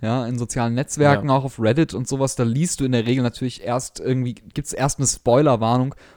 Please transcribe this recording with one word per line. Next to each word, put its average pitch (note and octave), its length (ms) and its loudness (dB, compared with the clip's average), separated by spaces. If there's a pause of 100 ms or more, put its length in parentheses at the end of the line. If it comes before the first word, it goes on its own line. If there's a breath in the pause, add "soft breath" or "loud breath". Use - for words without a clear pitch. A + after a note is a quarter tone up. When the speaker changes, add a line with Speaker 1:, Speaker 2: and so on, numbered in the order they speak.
Speaker 1:
ja, A#2 260 -2
in A#2+ 120 -4
sozialen A#2 360 -2
Netzwerken, C#3+ 540 2
Speaker 2:
Ja. C3+ 60 4
Speaker 1:
auch C3+ 100 2
auf B2+ 160 -8
Reddit B2+ 320 2
und A#2+ 160 -6
sowas, C3+ 280 -2
da B2+ 80 0
liest C#3 360 0
du C3+ 40 2
in B2+ 80 0
der A#2 120 2
Regel B2+ 180 2
natürlich B2 400 -4
erst B2 380 -6
irgendwie, B2 340 -2
gibt's - 380 -10
erst - 280 -2
eine C3 80 0
Spoilerwarnung. B2+ 840 2 (220 loud breath)